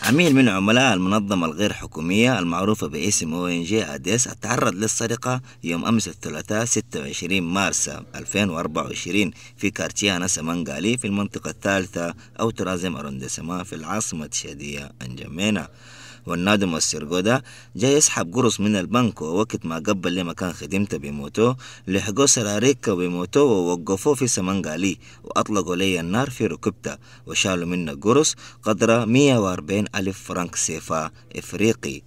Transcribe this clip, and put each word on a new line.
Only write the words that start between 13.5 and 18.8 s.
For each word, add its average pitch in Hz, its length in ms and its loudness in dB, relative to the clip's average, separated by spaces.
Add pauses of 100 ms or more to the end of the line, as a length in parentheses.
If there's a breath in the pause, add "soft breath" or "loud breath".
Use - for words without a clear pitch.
في 87 120 -10
العاصمة 82 500 -6
الشهدية 71 680 -8 (100)
أنجمينا. 73 680 -4 (580 loud breath)
والنادم 92 480 2
والسرقو 78 460 -2
ده 117 240 2 (320 loud breath)
جاي 127 180 4
يسحب 107 400 2
قرص 117 260 2
من 104 160 2
البنك، 101 460 0